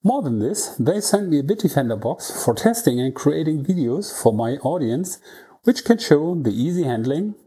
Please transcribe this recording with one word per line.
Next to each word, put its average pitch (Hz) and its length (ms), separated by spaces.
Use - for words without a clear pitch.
More 247 180
than 117 180
this, 143 380
they 170 220
sent 202 300
me 147 100
a 135 40
Bitdefender 139 580
box - 420
for 120 100
testing 175 460
and 131 160
creating 156 480
videos 170 480
for 113 120
my 117 300
audience, 147 540
which - 220
can 233 120
show 160 380
the 127 160
easy 165 320
handling 135 520